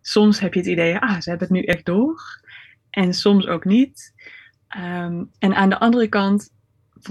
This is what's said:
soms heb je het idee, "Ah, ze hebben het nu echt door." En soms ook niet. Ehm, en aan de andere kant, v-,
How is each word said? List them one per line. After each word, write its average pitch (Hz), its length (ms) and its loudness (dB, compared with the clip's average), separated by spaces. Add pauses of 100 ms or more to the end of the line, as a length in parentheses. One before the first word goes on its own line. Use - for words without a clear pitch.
soms 208 400 2
heb 180 140 -4
je 185 60 0
het 185 80 -4
idee, 170 300 0
"Ah, 202 220 -2
ze - 100 -10
hebben 175 180 -6
het 185 80 0
nu 180 60 -2
echt 170 220 -4
door." 247 560 -4 (500)
En 185 240 0
soms 202 320 2
ook 170 180 -6
niet. 226 480 0 (560)
Ehm, 175 560 -8 (140)
en 190 160 0
aan 196 140 4
de 190 100 2
andere 233 300 2
kant, 202 420 0 (500)
v-, - 100 -16